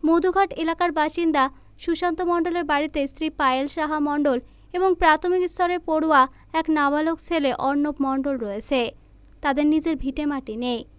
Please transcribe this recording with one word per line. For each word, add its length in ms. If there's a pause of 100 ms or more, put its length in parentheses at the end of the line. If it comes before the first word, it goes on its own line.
মধুঘাট 460
এলাকার 400
বাসিন্দা 580 (280)
সুশান্ত 420
মণ্ডলের 440
বাড়িতে 420
স্ত্রী 240
পায়েল 360
সাহা 340
মণ্ডল 380 (340)
এবং 220
প্রাথমিক 560
স্তরে 280
পড়ুয়া 440 (300)
এক 180
নাবালক 500
ছেলে 340
অর্ণব 460
মণ্ডল 360
রয়েছে। 440 (640)
তাদের 240
নিজের 300
ভিটেমাটি 600
নেই। 280 (140)